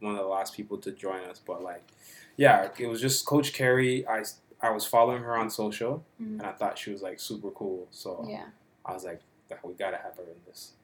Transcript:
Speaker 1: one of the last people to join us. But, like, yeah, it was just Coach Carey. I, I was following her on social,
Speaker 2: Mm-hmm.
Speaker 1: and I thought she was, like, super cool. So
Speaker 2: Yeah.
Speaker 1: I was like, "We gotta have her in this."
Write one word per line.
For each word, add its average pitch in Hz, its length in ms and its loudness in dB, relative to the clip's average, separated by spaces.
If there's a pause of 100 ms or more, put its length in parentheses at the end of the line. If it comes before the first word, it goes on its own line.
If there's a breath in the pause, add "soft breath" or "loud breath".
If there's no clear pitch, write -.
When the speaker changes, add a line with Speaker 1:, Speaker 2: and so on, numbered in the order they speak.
Speaker 1:
one 104 100 -4
of 104 60 -2
the 98 100 -2
last 95 260 -2
people 101 260 -6
to 98 120 -8
join 95 320 -6
us. 90 160 -14
But, 90 240 -8
like, 92 200 -10 (520 loud breath)
yeah, 107 420 8
it 120 100 -2
was 113 120 -2
just 131 260 2
Coach 143 280 4
Carey. 127 520 4
I, 110 180 -2 (380)
I 117 100 2
was 107 140 -2
following 120 380 6
her 117 140 0
on 110 120 2
social, 113 540 -2 (180)
Speaker 2:
Mm-hmm. 107 180 -6
Speaker 1:
and 107 60 -8
I 95 60 -6
thought - 260 -2
she - 140 -8
was, 98 100 -8
like, 92 200 -8
super 101 300 -8
cool. 92 380 -6
So - 380 -10
Speaker 2:
Yeah. 208 200 -10 (380)
Speaker 1:
I - 80 -6
was 185 120 -10
like, - 160 -10 (420)
"We 90 120 -12
gotta 92 220 -4
have 90 200 -14
her 90 60 -14
in 85 220 -18
this." - 280 -20 (100)